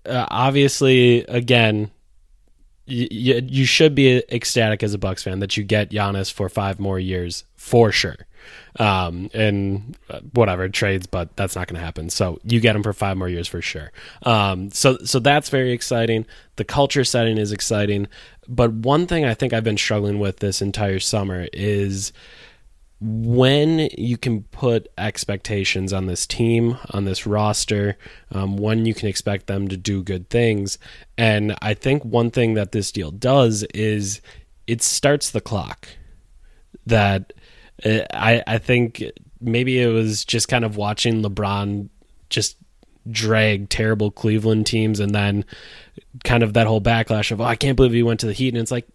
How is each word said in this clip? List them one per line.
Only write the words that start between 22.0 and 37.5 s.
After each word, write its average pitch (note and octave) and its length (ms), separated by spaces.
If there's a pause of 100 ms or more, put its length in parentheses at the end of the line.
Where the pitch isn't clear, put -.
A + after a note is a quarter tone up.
when B2+ 960
you A#2 200
can A2 260
put A#2 440 (100)
expectations G2 920
on F#2 160
this F2 180
team, A#2 520 (140)
on G2+ 140
this F#2+ 220
roster, G#2 680 (340)
um, G2 240
when A2 300
you A2+ 80
can G#2+ 160
expect G2+ 380
them G2 200
to F#2+ 100
do G2 260
good F2+ 260
things. A2 480 (400)
And G#2+ 440
I G#2+ 120
think C#3 300
one A#2 280
thing A#2 220
that G#2 180
this G#2 200
deal E2 200
does A#2 520 (100)
is G#2 480 (460)
it A2+ 140
starts - 500
the A2 100
clock. - 460 (960)
That, G2+ 480 (500)